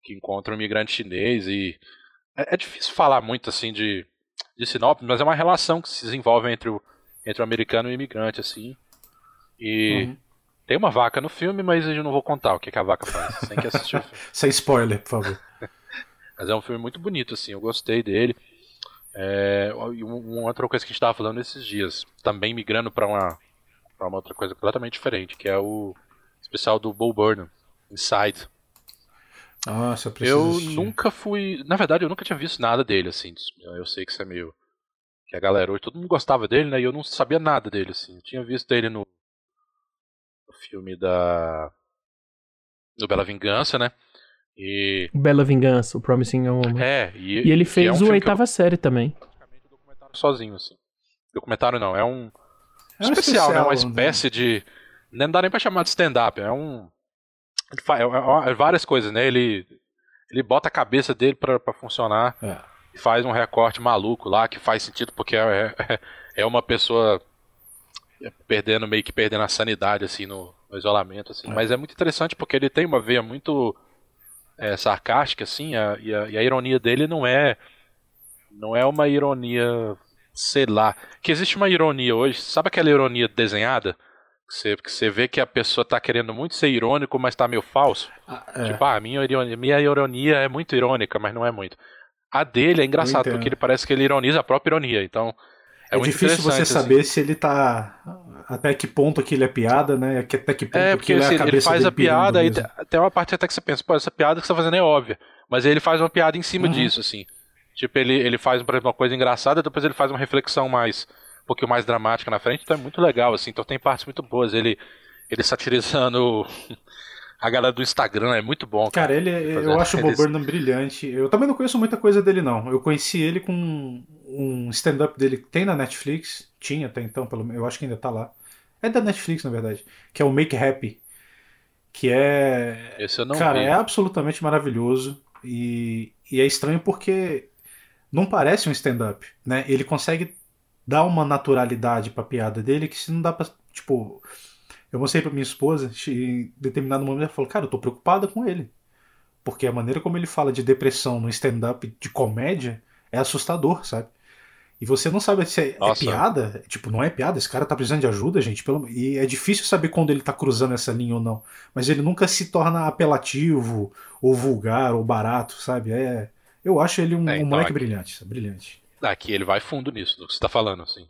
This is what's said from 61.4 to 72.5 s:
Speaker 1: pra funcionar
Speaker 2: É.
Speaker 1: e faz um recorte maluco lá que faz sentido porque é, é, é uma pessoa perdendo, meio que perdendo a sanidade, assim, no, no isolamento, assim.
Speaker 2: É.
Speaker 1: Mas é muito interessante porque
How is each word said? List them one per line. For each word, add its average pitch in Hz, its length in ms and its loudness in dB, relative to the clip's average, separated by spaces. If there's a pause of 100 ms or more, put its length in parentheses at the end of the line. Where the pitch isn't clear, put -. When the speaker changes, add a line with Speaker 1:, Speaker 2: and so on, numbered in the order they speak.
Speaker 1:
pra - 140 -6
funcionar 117 680 0
Speaker 2:
É. 98 160 -6 (360)
Speaker 1:
e - 40 -20
faz 120 280 2
um 123 60 -2
recorte 113 500 2
maluco 113 480 0
lá 113 180 4
que - 100 -10
faz 113 240 0
sentido - 300 -10
porque - 240 -4
é, 107 420 2
é, 120 220 -4 (360)
é 107 100 2
uma 117 160 2
pessoa 113 580 2 (1300)
perdendo, 110 400 0
meio 107 160 0
que - 80 -10
perdendo 107 320 0
a 101 40 -4
sanidade, 104 580 -2
assim, - 180 -10
no, 95 300 -14 (160)
no 98 80 -12
isolamento, 101 540 -2
assim. - 180 -14
Speaker 2:
É. 107 40 -8
Speaker 1:
Mas 110 160 0
é 123 60 2
muito 147 160 -10
interessante 165 420 -2
porque - 220 -4